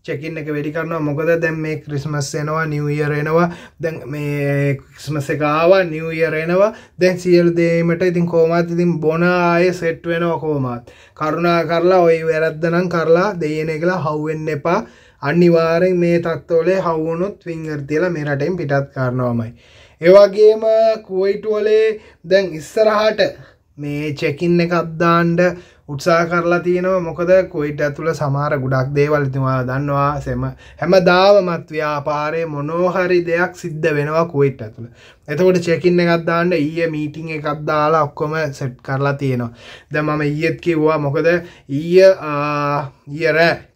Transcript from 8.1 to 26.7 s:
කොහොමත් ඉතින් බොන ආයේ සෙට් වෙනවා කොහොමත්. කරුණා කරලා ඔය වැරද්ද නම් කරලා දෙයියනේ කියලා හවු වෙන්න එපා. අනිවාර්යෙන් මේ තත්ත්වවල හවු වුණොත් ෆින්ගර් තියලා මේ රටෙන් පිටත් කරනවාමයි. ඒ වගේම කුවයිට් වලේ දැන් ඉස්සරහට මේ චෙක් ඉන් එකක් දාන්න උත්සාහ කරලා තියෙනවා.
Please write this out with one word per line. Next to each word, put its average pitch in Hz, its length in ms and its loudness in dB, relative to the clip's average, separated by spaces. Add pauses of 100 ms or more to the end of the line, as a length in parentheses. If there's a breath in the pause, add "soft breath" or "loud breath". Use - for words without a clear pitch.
කොහොමත් 170 440 2
ඉතින් 170 300 0
බොන 156 220 0
ආයේ 175 500 2
සෙට් 165 320 -6
වෙනවා 170 340 -2
කොහොමත්. 135 520 -4 (220 loud breath)
කරුණා 170 520 0
කරලා 170 380 4
ඔය 165 220 4
වැරද්ද 160 400 -2
නම් 175 240 0
කරලා 170 500 2
දෙයියනේ 156 400 -4
කියලා 175 240 -2
හවු 151 240 -4
වෙන්න 156 220 -6
එපා. 165 320 -2 (420 loud breath)
අනිවාර්යෙන් 170 760 4
මේ 170 220 2
තත්ත්වවල 165 520 0 (100)
හවු 160 240 -2
වුණොත් 175 400 -4
ෆින්ගර් 160 420 -8
තියලා 160 240 0
මේ 151 140 -4
රටෙන් 147 320 -2
පිටත් 139 360 -2
කරනවාමයි. 123 600 -2 (480 soft breath)
ඒ 165 120 6
වගේම 208 500 6 (400)
කුවයිට් 196 440 -2
වලේ 214 540 0 (220 loud breath)
දැන් 185 300 2
ඉස්සරහට 214 680 0 (540 loud breath)
මේ 147 400 -6
චෙක් 143 280 -4
ඉන් 175 180 2
එකක් 170 140 0 (240)
දාන්න 170 380 2 (520 loud breath)
උත්සාහ 165 400 0
කරලා 170 320 0
තියෙනවා. 180 400 0